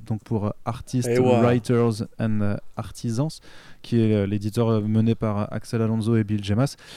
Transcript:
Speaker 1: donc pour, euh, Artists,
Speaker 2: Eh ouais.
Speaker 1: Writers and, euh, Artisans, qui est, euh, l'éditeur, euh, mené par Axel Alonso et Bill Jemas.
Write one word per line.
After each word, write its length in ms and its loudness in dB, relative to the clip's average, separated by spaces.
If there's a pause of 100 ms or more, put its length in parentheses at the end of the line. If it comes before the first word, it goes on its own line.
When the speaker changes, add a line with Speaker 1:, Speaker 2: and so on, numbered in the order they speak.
Speaker 1:
donc 160 -4
pour, 240 -2
euh, 20 0 (160)
Artists, 460 -4
Speaker 2:
Eh 80 4
ouais. 220 4
Speaker 1:
Writers 680 2 (120)
and, 220 0
euh, 140 0 (200)
Artisans, 540 -4 (540)
qui 180 2
est, 140 4
euh, 100 2
l'éditeur, 440 0
euh, 120 2
mené 320 2
par 400 -2
Axel 300 -4
Alonso 320 0
et 80 4
Bill 200 -2
Jemas. 320 0 (220)